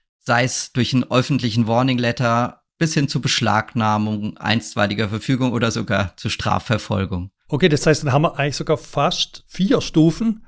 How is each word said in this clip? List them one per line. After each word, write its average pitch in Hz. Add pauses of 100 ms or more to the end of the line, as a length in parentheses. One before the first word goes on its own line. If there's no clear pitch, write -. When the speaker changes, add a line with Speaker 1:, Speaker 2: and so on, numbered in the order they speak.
(180)
Speaker 1:
sei 120
es -
durch 120
einen 127
öffentlichen 120
Warning 123
Letter 117 (160)
bis 160
hin 156
zu -
Beschlagnahmung, 107
einstweiliger 104
Verfügung 123
oder 113
sogar 101
zu -
Strafverfolgung. 98 (180)
Speaker 2:
Okay, 151
das 151
heißt, 156
dann 143
haben 143
wir 160
eigentlich 143
sogar 156
fast -
vier 196
Stufen, 170